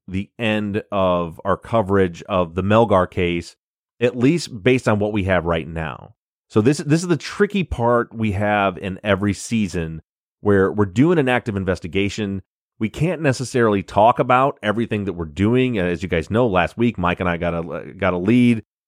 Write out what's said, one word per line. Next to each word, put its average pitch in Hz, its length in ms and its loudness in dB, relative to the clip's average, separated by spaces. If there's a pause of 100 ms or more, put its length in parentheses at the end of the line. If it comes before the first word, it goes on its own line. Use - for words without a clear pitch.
the 95 320 -6
end 107 440 -2 (100)
of 90 520 0
our 92 120 0
coverage 95 680 0
of 90 300 -2
the 92 80 -2
Melgar 101 480 4
case, 87 460 -4 (420)
at 120 180 0
least 127 460 0
based 123 240 0
on 107 120 2
what 104 140 -2
we 101 120 -2
have 90 220 0
right 82 200 -2
now. 80 480 -10 (360)
So 110 100 4
this, 139 180 4
this 156 220 0
is 180 80 -6
the 165 80 2
tricky 202 480 -2
part 120 480 0
we 110 200 -2
have 101 440 0
in 95 260 -8
every 101 300 0
season 85 680 -4 (380)
where 98 300 4
we're 104 140 0
doing 139 340 2
an 131 100 0
active 120 280 -2
investigation. 95 840 -4 (360)
We - 120 -4
can't 156 320 -4
necessarily 117 600 0
talk 107 360 2
about 131 440 2
everything 104 420 -2
that 95 80 -4
we're 85 140 -6
doing. 113 520 0
As 87 240 -2
you 90 80 -6
guys 82 200 -2
know, 120 180 2
last 90 280 0
week, 117 220 0
Mike 90 220 0
and 90 80 0
I 87 100 0
got 85 160 -2
a, 82 400 -8
got 95 180 0
a 90 60 -2
lead. 117 460 2 (240)